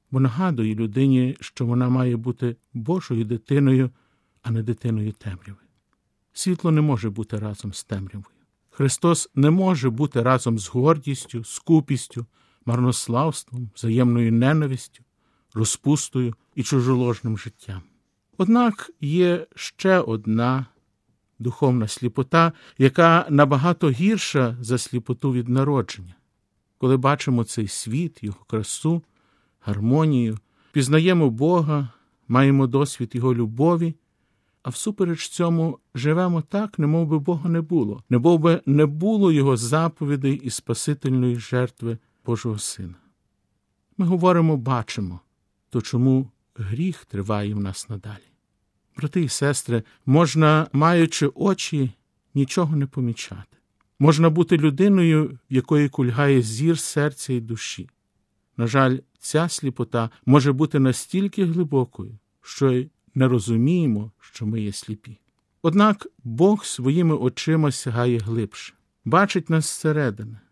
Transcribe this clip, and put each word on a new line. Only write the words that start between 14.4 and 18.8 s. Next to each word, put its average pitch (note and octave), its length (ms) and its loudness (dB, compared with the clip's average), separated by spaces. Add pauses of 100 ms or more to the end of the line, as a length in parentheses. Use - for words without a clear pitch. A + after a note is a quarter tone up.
розпустою B2 840 -2 (200)
і B2+ 80 -4
чужоложним B2 760 0
життям. G2+ 440 -16 (560)
Однак A3+ 540 2 (100)